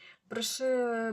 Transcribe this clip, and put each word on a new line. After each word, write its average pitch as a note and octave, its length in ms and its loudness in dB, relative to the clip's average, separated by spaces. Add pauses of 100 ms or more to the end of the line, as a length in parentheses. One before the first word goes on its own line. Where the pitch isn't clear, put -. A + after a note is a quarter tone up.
(280)
приши-, A#3 840 0